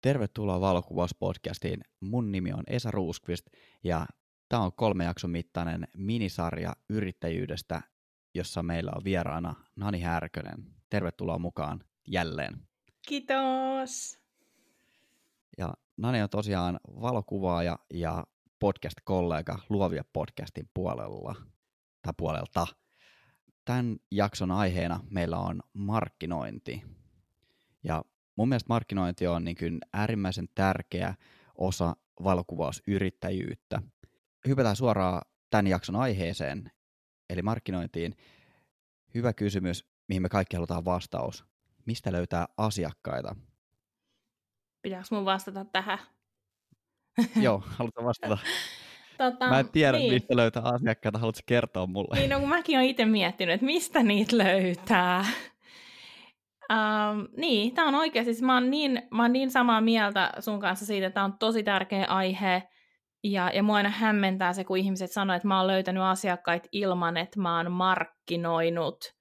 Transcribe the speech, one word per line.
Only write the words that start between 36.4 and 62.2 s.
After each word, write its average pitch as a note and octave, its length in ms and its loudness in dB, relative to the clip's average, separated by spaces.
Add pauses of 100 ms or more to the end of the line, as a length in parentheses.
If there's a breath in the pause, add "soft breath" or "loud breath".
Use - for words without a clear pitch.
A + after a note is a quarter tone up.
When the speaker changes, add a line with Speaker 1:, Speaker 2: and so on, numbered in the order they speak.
Speaker 1:
eli F2+ 120 -4
markkinointiin. F2+ 720 -4 (1000 soft breath)
Hyvä A#2+ 180 0
kysymys, F#2 520 -2 (240)
mihin F#2 140 0
me F2+ 60 0
kaikki F#2+ 280 0
halutaan E2+ 280 -2
vastaus. - 600 -4 (420)
Mistä A2+ 260 -4
löytää F2 340 -2 (100)
asiakkaita? F#2+ 800 -4 (1500)
Speaker 2:
Pitääkö F#3+ 280 -8
mun G#3 140 -2
vastata F#3+ 400 -2
tähän? G3 340 -2 (800)
Speaker 1:
<laughs> - 680 0
Joo, G#2+ 240 4
halutaan A#2 400 -4
vastata. G#2+ 320 0 (800 loud breath)
Speaker 2:
Tota, B3+ 300 2
Speaker 1:
Mä C3+ 120 6
en C3 80 2
tiedä, C#3 300 6
Speaker 2:
niin. B2+ 140 4
Speaker 1:
mistä B2+ 240 4
löytää A#2 260 4
asiakkaita. A2+ 560 0
Haluatko A2+ 280 -2
kertoa A#2 400 2
mulle? F#2+ 300 -2
Speaker 2:
Niin, C#4 140 2
no, C#4 100 2
kun C#4 80 0
mäkin D#4+ 300 2
oon B3+ 60 8
ite B3+ 200 4
miettinyt, F#3 500 2
että G#3+ 120 2
mistä D#4+ 360 2
niitä G#3+ 360 4
löytää. F#3 840 4 (1500 loud breath)
Ähm, G#3+ 480 2 (160)
niin, B3 380 2
tää E4 100 4
on C#4+ 100 4
oikein. D4+ 300 2
Siis A#3 180 -2
mä B3+ 120 6
oon B3 160 4
niin, C#4 400 0
mä A3+ 120 2
oon A#3+ 100 6
niin C4 180 2
samaa A#3+ 300 4
mieltä G#3 580 4
sun G#3 220 -4
kanssa F#3+ 260 -2
siitä, G3 200 0
että F#3+ 80 -2
tää G3 100 2
on G3 140 -2
tosi A3 240 2
tärkeä G3 460 2
aihe. F#3+ 540 2 (640 soft breath)